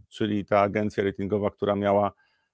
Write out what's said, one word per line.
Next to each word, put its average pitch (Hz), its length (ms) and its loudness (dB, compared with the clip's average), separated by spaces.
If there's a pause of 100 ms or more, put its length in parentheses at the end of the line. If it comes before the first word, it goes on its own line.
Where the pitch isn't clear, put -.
czyli 104 360 -4
ta 101 160 2
agencja 104 440 -2
ratingowa, 101 460 -2
która 101 260 -2
miała 101 360 2 (400)